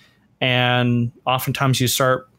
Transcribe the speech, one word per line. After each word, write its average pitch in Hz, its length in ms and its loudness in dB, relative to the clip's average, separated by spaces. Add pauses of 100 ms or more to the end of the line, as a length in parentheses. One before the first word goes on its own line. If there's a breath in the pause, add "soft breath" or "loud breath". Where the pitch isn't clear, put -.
(400 soft breath)
and 123 720 0 (140)
oftentimes 127 560 0
you 127 60 2
start, 127 520 0